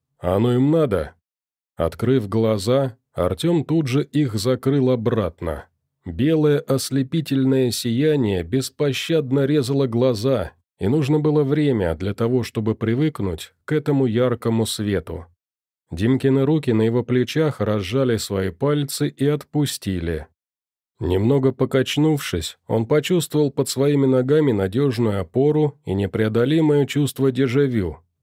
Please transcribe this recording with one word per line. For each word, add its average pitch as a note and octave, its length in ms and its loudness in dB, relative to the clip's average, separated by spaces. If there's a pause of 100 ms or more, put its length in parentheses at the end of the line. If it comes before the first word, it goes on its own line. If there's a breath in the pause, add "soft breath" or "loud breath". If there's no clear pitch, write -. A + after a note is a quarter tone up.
(200)
А F2 160 0
оно A#2+ 180 2
им C3+ 160 2
надо? A2+ 440 0 (600)
Открыв A2 520 0
глаза, A2+ 680 0 (180)
Артём D3 500 0
тут D#3 240 0
же C#3+ 160 0
их C#3 300 -2
закрыл B2+ 560 0
обратно. G#2+ 760 -2 (380)
Белое D3 560 0
ослепительное C3 1120 0
сияние A#2+ 720 0
беспощадно C#3 1000 -2
резало C3+ 440 0
глаза, A#2 640 0 (260)
и F2+ 80 -2
нужно D3 320 2
было D3+ 240 2
время C3 540 2
для G2 180 -4
того, A#2 300 0
чтобы A2 320 -2
привыкнуть A2 800 -2 (100)
к - 80 -8
этому C#3+ 340 2
яркому A#2 600 0
свету. F2 600 -4 (640)
Димкины C3 540 2
руки D3 280 0
на A2 100 2
его A2+ 200 0
плечах B2+ 580 -2
разжали G#2+ 580 -2
свои F#2+ 320 -4
пальцы D3 580 -4
и C#3 180 -4
отпустили. G2 1000 -4 (720)
Немного A#2+ 520 2
покачнувшись, C3+ 1160 -2
он A2+ 180 0
почувствовал D3+ 680 0
под C3+ 200 -2
своими C#3 340 2
ногами C3 480 2
надёжную G#2+ 680 0
опору D3 680 0
и F#2 80 -2
непреодолимое A#2+ 880 2
чувство C3+ 480 0
дежавю. B2 640 0 (260)